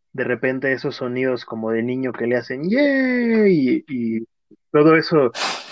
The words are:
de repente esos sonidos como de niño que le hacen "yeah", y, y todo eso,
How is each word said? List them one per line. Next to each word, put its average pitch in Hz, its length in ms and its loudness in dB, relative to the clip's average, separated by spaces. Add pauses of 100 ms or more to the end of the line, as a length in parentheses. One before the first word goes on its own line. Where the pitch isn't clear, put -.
(120)
de 127 120 -6
repente 131 480 -2
esos 131 240 -4
sonidos 127 480 -4
como 113 280 -6
de 113 100 0
niño 127 300 -4
que 117 160 -4
le 120 80 2
hacen 135 340 -4
"yeah", 247 800 2
y, 131 400 2
y 113 360 -4 (460)
todo 156 260 6
eso, 156 360 2 (400)